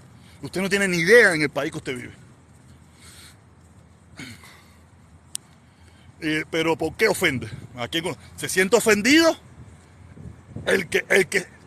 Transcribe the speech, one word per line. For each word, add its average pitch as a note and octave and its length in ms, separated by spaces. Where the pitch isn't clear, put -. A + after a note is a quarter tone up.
Usted E3+ 220
no G3 80
tiene G3+ 180
ni F3+ 80
idea G3 380
en D#3 80
el C#3+ 80
país C#3 200
que D#3 60
usted C#3+ 180
vive. A#2 180
Eh, D#3 300
pero D#3+ 260
¿por D#3+ 200
qué A3 100
ofende? C#3+ 420
¿A A#2+ 100
quién E3 160
con-? E3 140
¿Se D3 120
siente F#3+ 280
ofendido? A#3 600
El F#3+ 220
que, F#3 200
el F#3+ 200
que, - 180